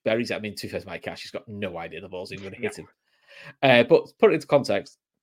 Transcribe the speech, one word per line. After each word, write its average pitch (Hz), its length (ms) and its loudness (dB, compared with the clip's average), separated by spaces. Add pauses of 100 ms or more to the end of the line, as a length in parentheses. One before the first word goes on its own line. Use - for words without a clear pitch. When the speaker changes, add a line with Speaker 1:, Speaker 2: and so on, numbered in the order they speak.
Speaker 1:
buries 117 260 0
it. 95 60 -4
I - 20 -4
mean, 104 160 -8
to - 120 -12
be 101 40 -10
fair 92 100 -6
to 90 60 -16
Matty 87 140 -10
Cash, 90 220 -12
he's - 80 -16
got - 180 -12
no 101 300 -8
idea 82 220 -12
the 95 80 -16
ball's 95 240 -10
even 98 120 -14
gonna 95 120 -14
hit 110 220 -6
Speaker 2:
No. 78 60 -14
Speaker 1:
him. - 40 -20 (760)
Uh, 123 220 6
but - 220 4 (120)
put 214 120 6
it 165 40 2
into 151 120 -2
context, 107 520 0 (240)